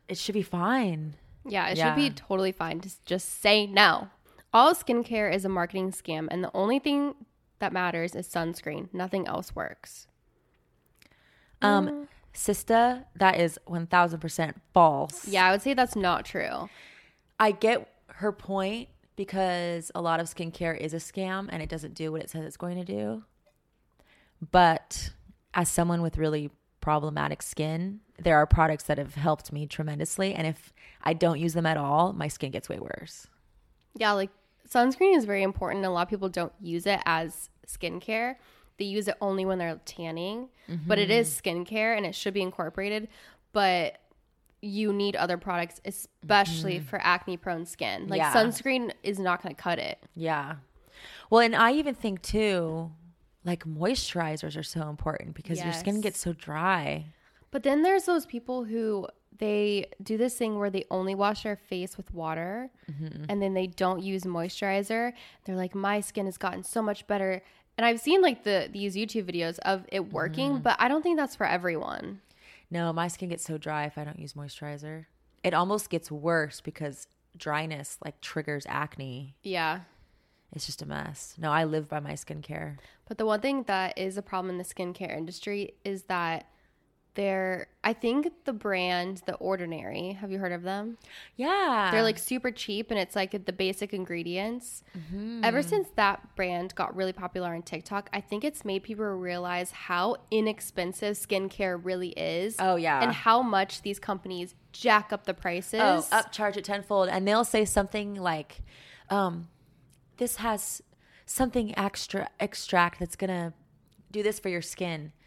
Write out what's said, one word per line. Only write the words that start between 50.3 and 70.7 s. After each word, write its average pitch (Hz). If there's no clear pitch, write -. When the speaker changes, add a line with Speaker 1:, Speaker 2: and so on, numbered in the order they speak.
Speaker 1:
Well, 226
and 233
I 226
even 294
think, 196
too, 170
like, 175
moisturizers 160
are 156
so 151
important 151
because 165
your 170
skin 185
Speaker 2:
Yes. 214
Speaker 1:
gets 202
so 175
dry. 156
Speaker 2:
But -
then 285
there's 370
those 339
people 247
who 220
they 208
do 220
this 247
thing 214
where 202
they 190
only 185
wash 202
their 208
face 185
with -
water 175
Speaker 1:
Mm-hmm. 151
Speaker 2:
and 202
then 196
they 185
don't 185
use 190
moisturizer. 196
They're 190
like, 185
"My 202
skin 196
has 190
gotten 185
so -
much 208
better." 190
And 226
I've 233
seen, 359
like, 277
the, 196
these 202
YouTube 208
videos 170
of 190
it 196
working, 202
Speaker 1:
Mm-hmm. 247
Speaker 2:
but 233